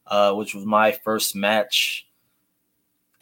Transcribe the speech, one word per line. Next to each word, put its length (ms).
uh, 280
which 200
was 120
my 260
first 420
match 720